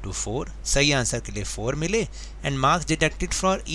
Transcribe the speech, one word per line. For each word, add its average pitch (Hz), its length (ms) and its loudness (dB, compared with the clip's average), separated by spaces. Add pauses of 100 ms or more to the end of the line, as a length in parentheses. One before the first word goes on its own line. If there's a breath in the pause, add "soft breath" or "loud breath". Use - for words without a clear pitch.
to 98 120 -4
four, 113 280 -4 (200)
सही 143 280 4
आंसर 123 280 2
के 107 120 -8
लिए 101 120 -4
फ़ोर 113 300 -2
मिले, 180 300 0 (420 loud breath)
and 139 180 0
marks 156 260 4
deducted 156 440 0
for 190 200 2 (200)